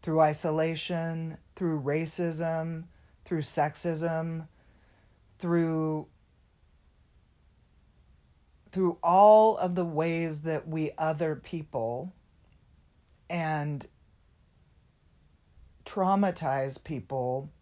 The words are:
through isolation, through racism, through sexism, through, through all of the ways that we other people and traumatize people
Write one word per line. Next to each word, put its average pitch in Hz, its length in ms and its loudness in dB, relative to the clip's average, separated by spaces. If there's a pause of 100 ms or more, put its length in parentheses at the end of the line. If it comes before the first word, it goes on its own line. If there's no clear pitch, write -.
through 160 200 0
isolation, 160 1160 -2 (180)
through 160 240 -2
racism, 165 1040 -4 (400)
through 160 160 -2
sexism, 160 1040 -4 (920)
through, 160 720 0 (2750)
through 180 320 0
all 214 540 8
of 180 180 -2
the 180 100 0
ways 165 560 -2
that 156 260 -4
we 156 300 -4
other 156 380 -2
people 139 760 -8 (1160)
and 156 580 -4 (2000)
traumatize 175 1000 0
people 135 680 -6 (100)